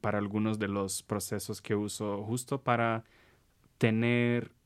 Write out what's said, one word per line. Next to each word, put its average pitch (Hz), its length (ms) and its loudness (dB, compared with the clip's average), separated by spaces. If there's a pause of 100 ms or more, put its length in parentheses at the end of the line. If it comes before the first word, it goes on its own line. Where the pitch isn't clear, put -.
para 104 160 0
algunos 107 420 0
de 104 80 0
los 98 360 -2
procesos 104 580 -4
que 107 140 -2
uso 104 480 -2
justo 123 380 -4
para 117 420 0 (760)
tener 120 760 2 (140)